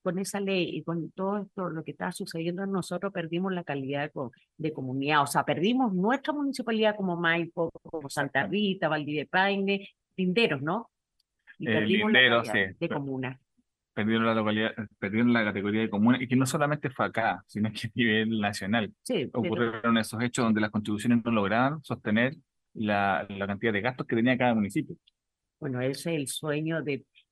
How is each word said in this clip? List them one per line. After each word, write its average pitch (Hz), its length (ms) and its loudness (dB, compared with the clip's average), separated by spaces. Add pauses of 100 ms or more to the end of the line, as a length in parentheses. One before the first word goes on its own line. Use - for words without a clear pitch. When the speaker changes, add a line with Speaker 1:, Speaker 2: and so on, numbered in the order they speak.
Speaker 1:
con 185 160 -2
esa 202 200 -4
ley 190 380 0
y 156 60 -8
con 170 260 -4
todo 196 300 -4
esto, 196 320 -6
lo 160 120 -8
que - 60 -12
está 180 220 -6
sucediendo, 175 560 -6
nosotros 190 440 -4
perdimos 180 400 -4
la 180 120 -4
calidad 139 400 -4
de 151 80 -6
co-, 139 200 -8 (260)
de 156 160 -4
comunidad. 139 500 2
O 135 40 -2
sea, 143 160 2
perdimos 208 520 2
nuestra 247 380 0
municipalidad 233 640 0
como 185 220 -2
Maipo, 170 540 0 (100)
como 151 300 -10
Santa 139 300 0
Speaker 2:
Exacto. 139 100 -2
Speaker 1:
Rita, 190 360 0
Valdivia 147 400 -2
Paine, 196 640 0 (260)
Linderos, 180 460 2
¿no? 180 300 -4 (680)
Y 156 100 -8
Speaker 2:
Eh, 113 60 2
Speaker 1:
perdimos 107 380 2
la 123 80 6
Speaker 2:
Linderos, 117 280 6
Speaker 1:
calidad 104 220 2
Speaker 2:
sí. 95 100 -12
Speaker 1:
de 165 100 -2
comuna. 131 500 -6 (560)
Speaker 2:
Perdieron 113 300 2
la 113 100 2
localidad, 110 380 0 (260)
perdieron 110 320 2
la 117 140 4
categoría 104 360 0
de 110 80 0
comuna, 113 320 4
y 127 60 -4
que 131 80 0
no 131 100 4
solamente 147 440 0
fue 117 160 -2
acá, 101 420 -2
sino 107 240 -2
que - 160 -8
a - 80 -14
nivel 110 460 2
nacional 101 600 -2
Speaker 1:
Sí, 185 300 -4
pero 123 80 -4
Speaker 2:
ocurrieron 113 580 0
esos 110 240 -2
hechos 123 220 0
donde 110 160 4
las 107 100 2
contribuciones 110 540 0
no 117 80 -2
lograban 117 500 2
sostener 120 540 0 (380)
la, 101 560 2
la 98 180 -4
cantidad 101 240 0
de 101 100 0
gastos 127 240 -2
que 120 120 0
tenía 120 200 4
cada 123 160 4
municipio. 104 440 -2 (640)
Speaker 1:
Bueno, 135 180 -4
ese 139 340 -2
es 156 60 -2
el 135 80 -6
sueño 156 560 -4
de, 139 220 -4 (260)